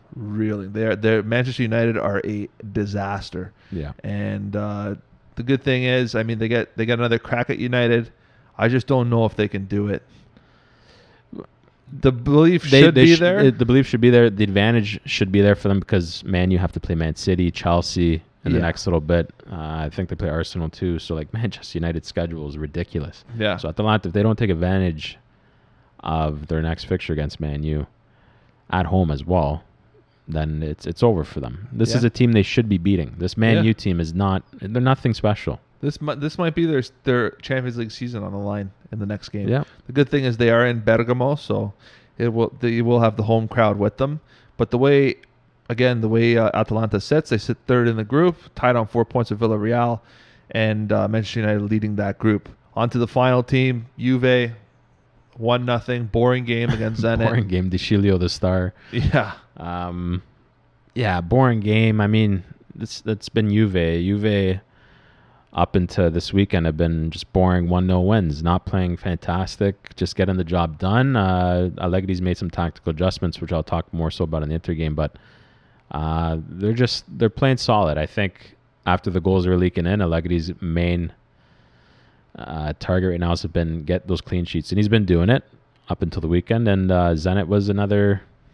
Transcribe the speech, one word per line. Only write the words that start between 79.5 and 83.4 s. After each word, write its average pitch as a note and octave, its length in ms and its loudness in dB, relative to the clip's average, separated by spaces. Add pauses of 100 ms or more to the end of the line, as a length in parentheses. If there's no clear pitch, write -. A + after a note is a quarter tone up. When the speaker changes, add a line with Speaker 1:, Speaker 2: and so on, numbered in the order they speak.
Speaker 2:
leaking F2+ 260 0
in, G2 160 0
Allegri's E2+ 520 -2 (100)
main, F2 500 -2 (1300)
uh, D2+ 400 -8
target F#2 320 0
right F2 100 -4
now E2+ 100 0
has E2+ 160 -2